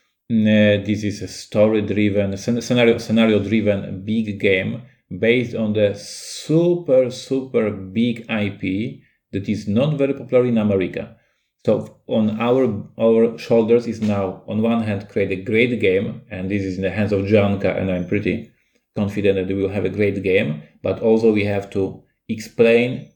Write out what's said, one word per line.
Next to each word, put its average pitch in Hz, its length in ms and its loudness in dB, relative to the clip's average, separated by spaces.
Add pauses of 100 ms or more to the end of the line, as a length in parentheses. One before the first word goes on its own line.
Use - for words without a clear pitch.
(300)
Mm, 107 520 4
uh, - 20 -12
this 107 180 -2
is 104 200 -6
a 92 60 -8
story-driven, 101 1080 0
scen-, 120 240 -2
scenario, 117 380 4
scenario-driven 101 1040 0
big 107 340 -4
game 98 440 0 (360)
based 113 380 2
on 107 160 -2
the 104 220 2
super, 156 1160 0
super 123 600 -4
big 98 580 -4
I 104 220 -2
P 101 520 -6 (300)
that 101 160 -4
is 104 200 -4
not 135 280 0
very 139 160 0
popular 127 320 0
in 117 140 0
America. 101 580 -2 (480)
So 107 440 -2
on 110 320 0
our, 120 440 0 (160)
our 113 380 4
shoulders 117 480 2
is 107 140 -6
now, 101 480 -2
on 107 120 -2
one 113 220 2
hand, 101 260 -4
create 98 220 0
a 95 120 -4
great 113 380 2
game, 101 500 0
and 95 200 -6
this 101 120 -2
is 92 140 -6
in 92 60 -4
the 92 80 -2
hands 104 220 -2
of 98 140 0
Janka, 101 500 2
and 95 160 -2
I'm 90 160 -4
pretty 98 420 -2 (460)
confident 101 400 0
that 95 180 -2
we 98 80 -2
will 95 60 0
have 101 160 -2
a 95 40 -2
great 98 360 0
game, 110 400 0 (180)
but - 180 -4
also 113 320 4
we 101 120 0
have 101 260 -2
to 95 320 -4 (260)
explain, 117 880 0